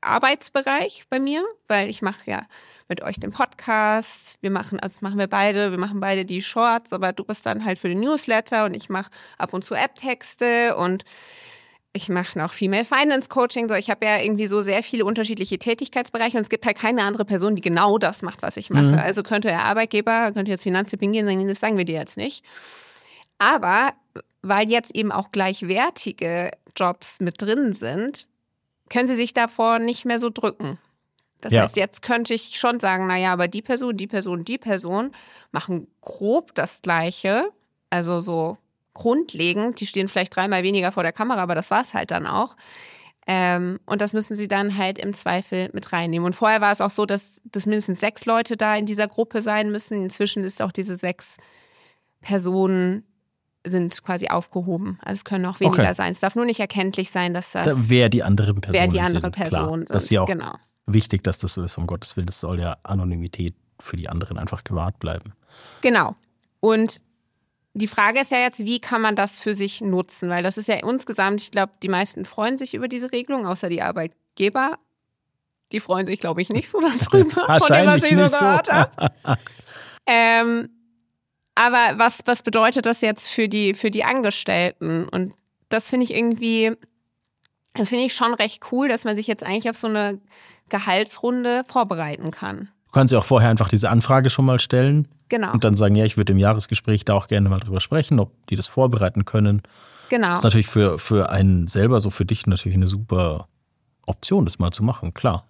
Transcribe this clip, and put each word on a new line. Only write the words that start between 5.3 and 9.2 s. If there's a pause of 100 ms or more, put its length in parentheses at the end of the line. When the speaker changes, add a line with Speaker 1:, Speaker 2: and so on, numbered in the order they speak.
Speaker 1:
wir
machen
beide
die
Shorts,
aber
du
bist
dann
halt
für
den
Newsletter
und
ich
mache (280)